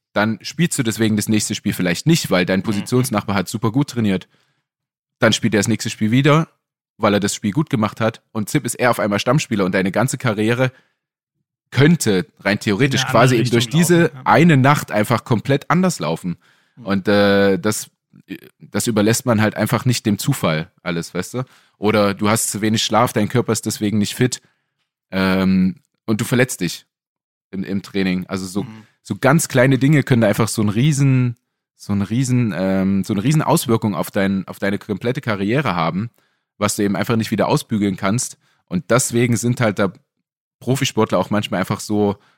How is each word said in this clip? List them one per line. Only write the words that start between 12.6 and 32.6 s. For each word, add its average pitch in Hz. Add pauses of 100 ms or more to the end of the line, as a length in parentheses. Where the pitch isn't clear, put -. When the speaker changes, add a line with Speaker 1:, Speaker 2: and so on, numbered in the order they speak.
Speaker 2:
In 127
eine 127
Speaker 1:
quasi 127
Speaker 2:
andere 113
Speaker 1:
eben 120
durch 120
Speaker 2:
Richtung 151
Speaker 1:
diese 170
Speaker 2:
laufen, -
ja. 127
Speaker 1:
eine 151
Nacht 135
einfach 107
komplett 131
anders 180
laufen. 165 (380)
Speaker 2:
Mhm. 127
Speaker 1:
Und, 95
äh, 101
das, 107 (680)
das -
überlässt 110
man 113
halt 107
einfach 107
nicht 123
dem 104
Zufall 85 (100)
alles, 85
weißt 90
du? 127 (340)
Oder 104
du 104
hast 113
zu 104
wenig 110
Schlaf, 113
dein 104
Körper 120
ist -
deswegen 107
nicht 101
fit, - (680)
ähm, 95 (300)
und 113
du 113
verletzt 123
dich - (680)
im, 95
im 98
Training. 92
Also 95
so, 92
Speaker 2:
Mhm. 110 (200)
Speaker 1:
so 107
ganz 135
kleine 131
Dinge 139
können 117
da 110
einfach 107
so -
ein 104
riesen, 127 (400)
so -
ein 101
riesen, 120
ähm, 95